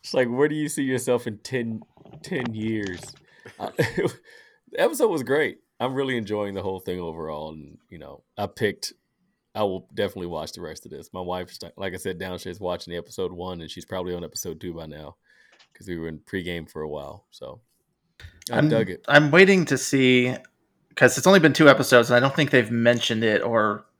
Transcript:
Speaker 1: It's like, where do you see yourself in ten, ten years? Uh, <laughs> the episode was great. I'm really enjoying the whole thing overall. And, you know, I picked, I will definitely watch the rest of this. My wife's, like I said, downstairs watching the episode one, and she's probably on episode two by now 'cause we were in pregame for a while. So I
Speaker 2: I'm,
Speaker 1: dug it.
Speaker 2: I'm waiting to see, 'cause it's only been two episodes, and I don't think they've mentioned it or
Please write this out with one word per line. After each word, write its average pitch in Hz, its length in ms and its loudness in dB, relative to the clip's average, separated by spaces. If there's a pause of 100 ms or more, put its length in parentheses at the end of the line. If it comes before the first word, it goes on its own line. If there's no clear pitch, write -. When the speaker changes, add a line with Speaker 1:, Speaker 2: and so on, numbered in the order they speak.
Speaker 1:
It's - 100 -10
like, 127 160 2
where 135 180 2
do 151 80 -2
you 151 140 -4
see 143 140 -4
yourself 123 440 -2
in 104 120 -10
ten, 117 420 -6 (420)
ten 123 300 -6
years? 107 460 -6 (600)
Uh, - 140 -8
<laughs> - 40 -10
the - 340 -2 (680)
episode 240 320 2
was 156 140 -2
great. 131 360 0 (200)
I'm 131 140 -2
really 131 240 -2
enjoying 104 360 -4
the 95 100 -6
whole 95 160 -6
thing 90 200 -6
overall. 78 540 -8
And, 76 240 -18 (120)
you 85 100 -20
know, 69 240 -20 (140)
I 101 100 -4
picked, - 460 -4 (640)
I 107 80 0
will 92 300 -4
definitely 98 340 -4
watch 80 260 -8
the 90 80 -16
rest 78 240 -14
of 78 60 -16
this. 69 220 -16
My 92 80 -8
wife's, 90 380 -8 (160)
like 95 180 -8
I 92 40 -10
said, 90 220 -6
downstairs 90 400 -10
watching 87 320 -8
the 87 60 -8
episode 87 340 -8
one, 90 300 -10
and 78 80 -14
she's - 160 -14
probably 92 280 -6
on 87 100 -8
episode 80 380 -12
two 90 120 -10
by 80 120 -12
now 76 300 -16 (580)
'cause 98 140 -20
we 87 100 -8
were 82 100 -8
in 78 120 -10
pregame 85 500 -8
for 78 120 -12
a 78 80 -8
while. 73 420 -12
So 64 300 -18 (880)
I 117 60 0
Speaker 2:
I'm, 151 120 4
Speaker 1:
dug 113 200 2
it. 90 180 -10
Speaker 2:
I'm 147 240 4
waiting 185 340 6
to 135 120 0
see, 127 580 4 (600)
'cause - 220 6
it's 131 100 -2
only 190 120 8
been 151 140 6
two 151 160 8
episodes, 123 400 6
and 123 80 6
I - 20 8
don't 135 160 2
think 143 160 2
they've 117 200 4
mentioned 117 520 2
it 107 180 2
or 107 440 0 (140)